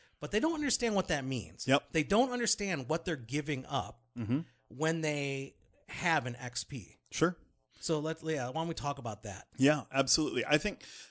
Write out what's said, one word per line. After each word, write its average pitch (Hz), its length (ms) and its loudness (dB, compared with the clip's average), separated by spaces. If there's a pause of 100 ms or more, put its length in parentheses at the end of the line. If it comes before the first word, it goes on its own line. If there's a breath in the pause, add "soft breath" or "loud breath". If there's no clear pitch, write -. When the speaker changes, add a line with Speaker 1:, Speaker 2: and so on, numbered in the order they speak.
(200 soft breath)
Speaker 1:
but 147 100 -6
they 214 100 2
don't 330 140 2
understand 254 400 0
what 190 140 2
that 143 160 0
means. 131 420 -4
Speaker 2:
Yep. 135 260 4
Speaker 1:
They 156 120 2
don't 233 260 4
understand 196 580 0
what 156 180 0
they're 165 100 0
giving 135 500 -2
up 131 340 -4 (180)
Speaker 2:
Mm-hmm. 120 220 0 (280 soft breath)
Speaker 1:
when 160 320 0
they 139 540 -2 (340)
have 160 380 0
an 120 120 -4
X 123 260 -6
P. - 340 -10 (120)
Speaker 2:
Sure. 175 260 2 (460)
Speaker 1:
So 160 160 0
let's, 160 240 -4
yeah, 147 260 -2
why 139 120 -4
don't 170 80 -2
we 165 60 -4
talk 143 240 -4
about 117 240 -8
that? 98 240 -10 (100)
Speaker 2:
Yeah, 139 340 4
absolutely. 135 540 2
I 151 140 4
think, 190 240 -2 (280 loud breath)